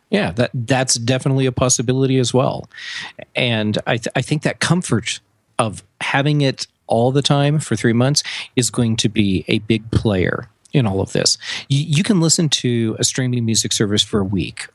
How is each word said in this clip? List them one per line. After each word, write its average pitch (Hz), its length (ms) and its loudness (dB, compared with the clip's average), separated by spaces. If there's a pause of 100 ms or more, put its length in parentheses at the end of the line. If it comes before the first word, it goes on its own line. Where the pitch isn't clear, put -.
(100)
Yeah, 185 220 0
that, 120 200 0
that's 127 420 0
definitely 131 520 0
a 127 60 0
possibility 131 680 2
as 123 160 0
well. 127 340 0 (640)
And 110 520 0
I 120 100 0
th-, - 180 -4
I 135 60 0
think 151 220 -2
that - 180 -2
comfort - 600 -2 (380)
of 104 240 -4 (200)
having 143 400 0
it 135 240 -2 (200)
all 117 260 2
the 139 100 2
time 143 360 2
for 143 180 -2
three 117 180 2
months 131 280 2 (340)
is 123 120 2
going 113 280 0
to 117 120 0
be 101 400 2
a 113 120 2
big 110 300 -2
player - 580 0 (260)
in 135 120 4
all 95 140 0
of 92 120 -4
this. - 260 0 (320)
Y-, 143 180 0
you 156 140 2
can 202 180 2
listen 160 300 2
to 117 480 0
a 117 60 0
streaming 123 420 0
music 110 260 0
service 104 300 2
for - 180 0
a 98 40 0
week 95 500 -4